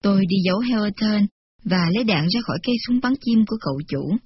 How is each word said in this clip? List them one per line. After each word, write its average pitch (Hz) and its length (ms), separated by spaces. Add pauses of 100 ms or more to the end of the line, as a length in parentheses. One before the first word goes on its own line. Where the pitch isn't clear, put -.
Tôi 196 260
đi 190 160
giấu 185 140
Hareton 214 680 (380)
và 175 300
lấy 240 100
đạn 170 240
ra 233 160
khỏi 143 180
cây 247 120 (120)
súng 247 160
bắn 254 180
chim 226 260
của 220 140
cậu 139 280
chủ. 143 380